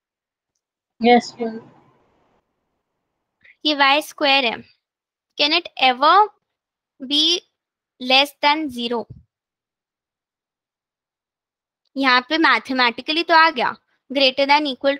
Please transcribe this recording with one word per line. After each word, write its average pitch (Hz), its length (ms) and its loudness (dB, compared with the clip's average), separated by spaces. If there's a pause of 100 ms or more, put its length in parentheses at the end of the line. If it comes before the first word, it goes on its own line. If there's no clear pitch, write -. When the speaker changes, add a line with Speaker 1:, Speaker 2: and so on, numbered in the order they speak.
(1000)
Speaker 1:
यस, 233 400 4
मैम। 226 180 -8 (2000)
Speaker 2:
ये 302 100 0
वाई 277 280 2
स्क्वायर 269 420 -2
है। 226 120 -4 (840)
Can 294 140 -2
it 339 160 -4 (200)
ever 269 260 2 (840)
be 302 400 -2 (600)
less 262 320 0 (120)
than 302 260 0
zero? 240 340 -8 (3000)
यहाँ 262 320 2
पे 320 100 -2
मैथमेटिकली 262 840 0
तो 339 120 0
आ 320 160 6
गया, 233 240 -4 (360)
greater 269 420 0
than 302 140 2
equal 277 340 -4